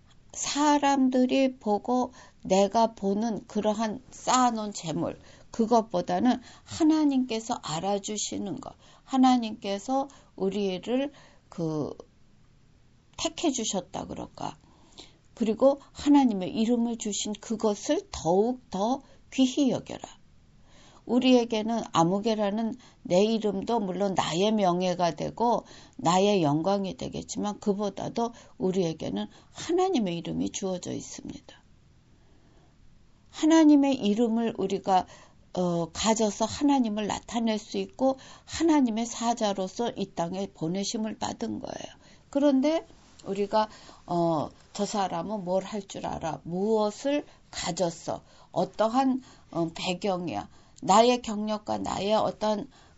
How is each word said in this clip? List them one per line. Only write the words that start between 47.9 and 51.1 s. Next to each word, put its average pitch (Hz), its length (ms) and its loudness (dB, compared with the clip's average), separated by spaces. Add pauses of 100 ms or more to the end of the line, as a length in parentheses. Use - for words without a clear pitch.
어떠한, 233 680 0 (280)
어, 165 240 -2
배경이야?" 180 720 -4 (340)
나의 233 400 6